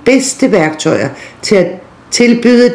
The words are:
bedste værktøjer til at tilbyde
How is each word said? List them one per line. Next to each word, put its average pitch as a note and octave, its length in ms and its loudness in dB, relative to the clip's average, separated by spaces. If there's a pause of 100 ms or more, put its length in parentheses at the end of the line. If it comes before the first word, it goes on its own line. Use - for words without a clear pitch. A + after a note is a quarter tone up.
bedste C4 460 0
værktøjer D#3 580 -2 (320)
til - 140 -2
at F3+ 120 2 (440)
tilbyde A#3+ 640 2